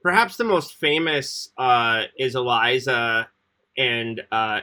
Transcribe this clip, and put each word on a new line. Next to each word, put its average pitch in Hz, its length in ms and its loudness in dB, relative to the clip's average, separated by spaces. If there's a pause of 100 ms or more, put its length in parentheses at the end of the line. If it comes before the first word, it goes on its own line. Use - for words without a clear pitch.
perhaps 190 340 2
the 233 80 -2
most 190 320 0
famous, 151 800 -2
uh, 117 460 2 (120)
is 131 200 -2
Eliza 120 920 0 (480)
and, 117 540 -2
uh, 110 320 -2